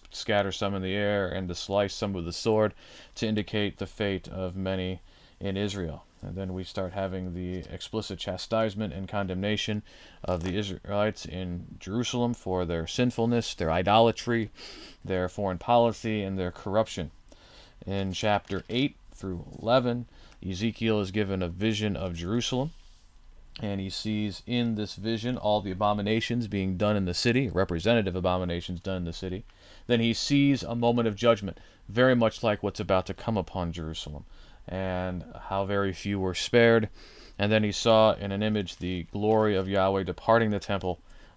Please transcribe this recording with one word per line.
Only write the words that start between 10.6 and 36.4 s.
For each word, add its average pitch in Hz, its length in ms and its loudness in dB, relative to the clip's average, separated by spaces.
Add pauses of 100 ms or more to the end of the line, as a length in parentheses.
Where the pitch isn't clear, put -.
in 90 400 -8 (160)
Jerusalem 120 520 -2
for 92 300 -2
their 82 240 -2
sinfulness, 120 640 0
their 80 160 -2
idolatry, 107 800 4 (540)
their 92 240 0
foreign 95 300 -4
policy, 113 640 2
and 95 160 -4
their 90 140 -2
corruption. 101 580 -2 (760)
In 98 280 -2
chapter 101 560 0
eight 131 260 0 (180)
through 90 320 -8 (160)
eleven, 120 440 2 (360)
Ezekiel 107 600 0
is 95 100 -4
given 98 320 0
a 87 60 -2
vision 101 480 0
of 87 180 -4
Jerusalem, 117 560 -2 (880)
and 101 220 -4
he 95 80 -6
sees 107 580 -4
in 117 280 0
this 104 200 -6
vision 113 420 -4
all 107 220 2
the 101 120 -4
abominations 107 760 0
being 95 300 -2
done 104 180 2
in 98 80 2
the 90 100 0
city, 120 360 2
representative 92 640 2
abominations 90 640 -2
done 95 160 -6
in 90 80 -4
the 82 80 -4
city. 92 320 -6 (440)
Then 120 120 4
he 117 140 4
sees 139 500 2
a - 100 -6
moment 120 360 2
of 101 80 -2
judgment, 107 400 2 (320)
very 123 260 6
much 113 280 2
like 107 200 2
what's 101 160 -2
about 95 280 2
to 95 60 -6
come 113 220 -4
upon 90 380 -2
Jerusalem, 78 500 -8 (440)
and 92 560 -4 (260)
how 98 160 -2
very 98 280 0
few 101 260 -4
were 92 160 -2
spared. 117 540 6 (500)